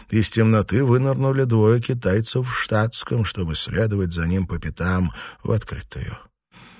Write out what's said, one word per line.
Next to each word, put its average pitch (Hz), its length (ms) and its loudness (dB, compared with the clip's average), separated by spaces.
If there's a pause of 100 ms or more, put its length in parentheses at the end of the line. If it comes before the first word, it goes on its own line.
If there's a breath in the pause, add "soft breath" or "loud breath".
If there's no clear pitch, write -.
из 107 220 2
темноты 110 540 2
вынырнули 135 580 2
двое 117 400 4
китайцев 123 680 -2
в 120 80 -8
штатском, 110 680 -2
чтобы 85 320 -4
следовать 101 560 -2
за 85 160 -2
ним 92 180 0
по 85 140 -6
пятам 90 500 -2 (320 loud breath)
в - 80 -4
открытую. - 680 -6 (640 loud breath)